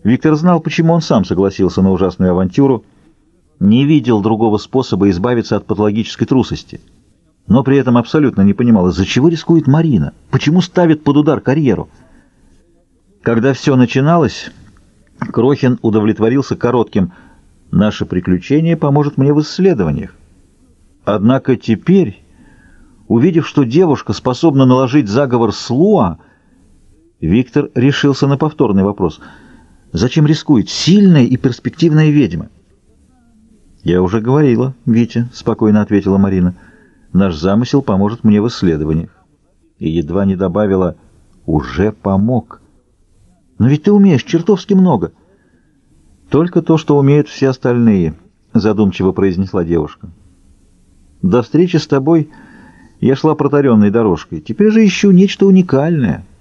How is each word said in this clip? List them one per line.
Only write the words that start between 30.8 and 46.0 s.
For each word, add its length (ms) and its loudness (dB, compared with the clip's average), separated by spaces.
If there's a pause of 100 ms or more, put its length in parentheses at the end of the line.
и 120 0
перспективная 720 0
ведьма?" 380 0 (1400)
"Я 180 0
уже 180 -2
говорила, 540 0 (120)
Витя", — 460 0
спокойно 500 0
ответила 360 0
Марина. 380 0 (560)
"Наш 240 0
замысел 460 -2
поможет 420 -4
мне 180 2
в 60 -2
исследованиях". 600 -4 (680)
И 100 -6
едва 360 -4
не 100 0
добавила: 600 -2 (500)
"Уже 460 -4
помог". 680 -4 (1000)
"Но 100 0
ведь 160 -2
ты 80 2
умеешь 320 2
чертовски 500 -2
много". 380 0 (1160)